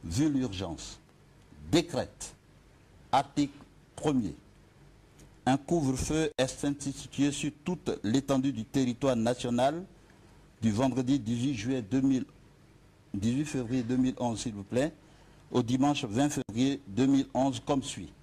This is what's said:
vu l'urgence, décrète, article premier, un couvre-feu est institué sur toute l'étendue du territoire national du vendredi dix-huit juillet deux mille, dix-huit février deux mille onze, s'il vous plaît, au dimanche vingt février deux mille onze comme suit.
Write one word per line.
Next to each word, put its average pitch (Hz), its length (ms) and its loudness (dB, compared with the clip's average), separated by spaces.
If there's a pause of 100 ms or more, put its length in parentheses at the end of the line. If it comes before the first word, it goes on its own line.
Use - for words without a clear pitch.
vu 107 260 0
l'urgence, 98 680 -4 (720)
décrète, - 640 -2 (760)
article 139 460 0 (380)
premier, 113 400 0 (1080)
un 131 140 2
couvre-feu 151 800 0
est 127 260 -2
institué 143 680 -2
sur 131 200 -4 (140)
toute 180 240 -4 (140)
l'étendue 135 500 2
du 110 100 -6
territoire 127 520 0
national 123 680 0 (800)
du 110 100 2
vendredi 127 460 2
dix-huit 120 380 0
juillet 123 260 -2
deux 110 200 0
mille, 131 240 4 (880)
dix-huit 117 340 0
février 127 360 -2
deux 123 160 0
mille 127 220 2
onze, 117 220 -2
s'il 113 120 -6
vous 101 100 -8
plaît, 127 300 0 (560)
au 123 140 2
dimanche 131 420 2
vingt 123 240 0
février 131 560 0
deux 107 220 2
mille 135 260 4
onze 127 260 0
comme 139 220 0
suit. - 420 -10